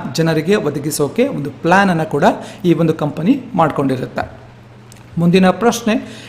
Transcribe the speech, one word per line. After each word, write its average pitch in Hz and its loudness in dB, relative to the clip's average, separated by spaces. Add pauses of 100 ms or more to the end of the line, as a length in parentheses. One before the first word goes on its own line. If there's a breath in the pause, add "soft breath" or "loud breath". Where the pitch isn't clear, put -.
(140)
ಜನರಿಗೆ 160 0
ಒದಗಿಸೋಕೆ 147 -2
ಒಂದು 147 -6
ಪ್ಲಾನ್ 185 2
ಅನ್ನ 165 0
ಕೂಡ 151 0 (400 loud breath)
ಈ 170 4
ಒಂದು 160 2
ಕಂಪನಿ 165 -2 (140)
ಮಾಡ್ಕೊಂಡಿರುತ್ತೆ. 139 -2 (840)
ಮುಂದಿನ 180 6
ಪ್ರಶ್ನೆ, 220 -2 (200 loud breath)